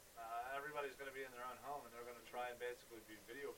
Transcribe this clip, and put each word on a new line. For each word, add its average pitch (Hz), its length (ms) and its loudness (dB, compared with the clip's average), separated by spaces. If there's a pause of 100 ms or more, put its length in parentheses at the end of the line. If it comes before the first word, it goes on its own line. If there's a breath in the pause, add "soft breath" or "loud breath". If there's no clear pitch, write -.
(180)
Uh, 101 360 2
everybody's 143 400 4
gonna 135 200 -2
be 135 100 0
in 131 80 -2
their 123 140 -2
own 127 100 0 (100)
home, 139 200 2
and 120 80 -8
they're 120 120 -2
gonna 120 240 -4
try 123 200 4
and 120 80 -2
basically 120 480 0
be 110 100 -8 (100)
video 127 320 0